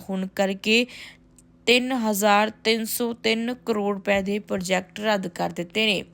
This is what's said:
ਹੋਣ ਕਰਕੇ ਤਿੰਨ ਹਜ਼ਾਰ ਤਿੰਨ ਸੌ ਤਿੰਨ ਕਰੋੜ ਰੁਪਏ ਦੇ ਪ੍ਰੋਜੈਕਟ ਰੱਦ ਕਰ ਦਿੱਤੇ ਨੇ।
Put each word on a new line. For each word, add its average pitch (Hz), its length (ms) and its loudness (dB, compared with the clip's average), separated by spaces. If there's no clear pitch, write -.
ਹੋਣ 190 180 -4
ਕਰਕੇ 202 600 0
ਤਿੰਨ 247 260 4
ਹਜ਼ਾਰ 208 400 4
ਤਿੰਨ 226 200 2
ਸੌ 233 280 -2
ਤਿੰਨ 233 420 -2
ਕਰੋੜ 208 280 0
ਰੁਪਏ 196 280 0
ਦੇ 202 160 -2
ਪ੍ਰੋਜੈਕਟ 185 640 -4
ਰੱਦ 208 280 0
ਕਰ 175 220 -4
ਦਿੱਤੇ 175 360 -2
ਨੇ। 196 280 0